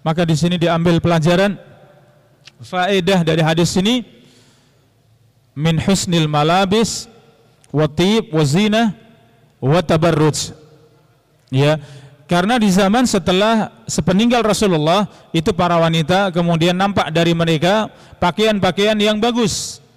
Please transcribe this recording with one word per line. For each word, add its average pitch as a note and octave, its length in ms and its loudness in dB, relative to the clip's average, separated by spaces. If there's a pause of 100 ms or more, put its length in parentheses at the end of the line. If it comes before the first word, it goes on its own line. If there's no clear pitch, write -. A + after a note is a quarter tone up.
maka E3 240 -2
di E3 80 2
sini F3 240 0
diambil E3+ 400 0
pelajaran, E3+ 560 2 (1120)
faedah F#3 560 0
dari D#3 240 0
hadis E3 320 0
ini, A3 420 -2 (1300)
min D#3+ 320 -2
husnil F3 480 0
malabis, F#3 800 0 (640)
wa D3+ 120 2
tib, G3 440 0
wa D#3 120 0
zina, G#3 520 0 (640)
wa D#3+ 240 0
tabarruj. D#3 720 0 (960)
Ya, C#3+ 240 2 (560)
karena F#3 240 0
di G#3+ 160 2
zaman G3+ 320 2
setelah G3+ 640 0 (160)
sepeninggal G3+ 640 0
Rasulullah, F#3 640 0 (240)
itu E3 160 0
para F3 240 0
wanita E3 560 0
kemudian E3+ 400 0
nampak F#3+ 400 -2
dari E3+ 240 0
mereka E3+ 560 0 (320)
pakaian-pakaian G3+ 720 0
yang G#3+ 240 -2
bagus. A#3 640 -4 (140)